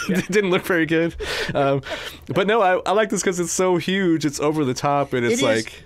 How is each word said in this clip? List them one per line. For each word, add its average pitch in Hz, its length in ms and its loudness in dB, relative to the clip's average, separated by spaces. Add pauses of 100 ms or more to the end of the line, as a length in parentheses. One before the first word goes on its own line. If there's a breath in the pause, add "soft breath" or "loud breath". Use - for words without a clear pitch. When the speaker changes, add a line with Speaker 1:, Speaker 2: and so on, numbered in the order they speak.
Speaker 1:
Yeah. 185 100 2
Speaker 2:
It - 120 -6
didn't 196 200 2
look 180 140 2
very 165 200 2
good. 165 320 0 (360 loud breath)
Um, 139 280 2 (520 loud breath)
but 185 140 2
no, 226 140 2
I, 185 240 4
I 185 80 0
like 214 160 2
this 202 120 -2
'cause 180 200 -2
it's 170 100 -4
so 185 240 2
huge, 170 500 0
it's 143 140 -2
over 156 240 0
the 131 100 0
top, 143 380 0
and 123 140 0
Speaker 1:
It 120 80 2
Speaker 2:
it's 240 80 0
Speaker 1:
is, - 20 0
Speaker 2:
like, 113 420 0